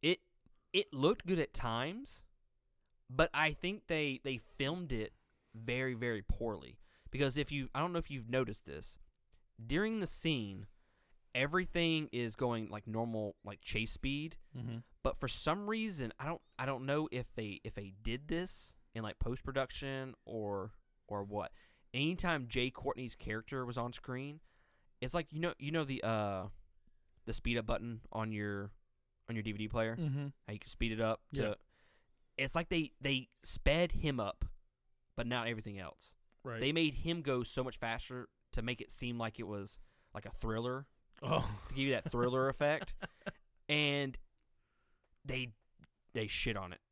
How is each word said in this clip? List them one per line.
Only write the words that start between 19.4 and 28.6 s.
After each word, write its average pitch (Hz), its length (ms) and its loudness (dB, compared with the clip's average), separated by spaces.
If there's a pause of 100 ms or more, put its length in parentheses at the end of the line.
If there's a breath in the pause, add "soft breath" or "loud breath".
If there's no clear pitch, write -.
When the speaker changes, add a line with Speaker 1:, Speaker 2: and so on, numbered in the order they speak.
Speaker 1:
or, 104 480 -4 (340)
or 101 160 -2
what. 101 280 -4 (420 soft breath)
Anytime 151 560 2
Jai 123 200 2
Courtney's 127 460 -4
character 123 500 -4
was 120 120 -4
on 123 160 -2
screen, 139 480 -8 (600 soft breath)
it's 127 120 -4
like, 170 180 0
you 151 80 -4
know, 170 180 2
you 143 140 -4
know 160 140 4
the, 135 180 -2
uh, 104 400 2 (840)
the 113 80 -2
speed 120 240 2
up 113 80 0
button 113 360 -2 (100)
on 110 200 0
your, 104 400 -2 (580)